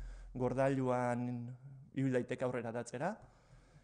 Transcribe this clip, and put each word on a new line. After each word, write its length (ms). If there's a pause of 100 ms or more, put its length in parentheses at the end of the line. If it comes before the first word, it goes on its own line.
(360)
Gordailuan 880 (720)
ibil 260
daiteke 240
aurrera 320
datzera. 380 (720)